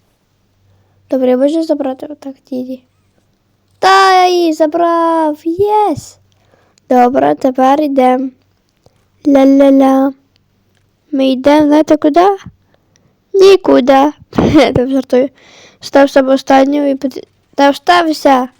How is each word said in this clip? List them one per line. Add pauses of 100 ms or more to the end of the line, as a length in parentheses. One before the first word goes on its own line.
(1080)
Добре,
я
можу
забрати
отак, (140)
діді. (960)
Та
я
її
забрав.
Єс. (720)
Добре,
тепер
йдемо. (960)
Ля-ля-ля. (960)
Ми
йдемо,
знаєте,
куди? (960)
Нікуди.
<laughs> (420)
Я
там
жартую. (500)
Став
саме
останню
і
поді-, (280)
та
встався. (100)